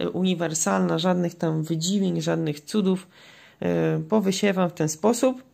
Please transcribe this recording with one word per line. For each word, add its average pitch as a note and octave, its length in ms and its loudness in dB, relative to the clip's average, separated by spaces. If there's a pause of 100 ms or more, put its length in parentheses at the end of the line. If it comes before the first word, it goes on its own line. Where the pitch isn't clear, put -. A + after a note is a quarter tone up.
y, F3 80 -2
uniwersalna, F3 920 0
żadnych F3+ 360 0
tam D#3+ 280 -2
wydziwień, E3+ 580 0
żadnych D#3+ 380 -2
cudów. F#3 480 0 (920)
Y, D#3+ 60 -4
powysiewam F#3+ 680 0
w - 40 -8
ten D#3 160 -2
sposób. A#3+ 540 0 (100)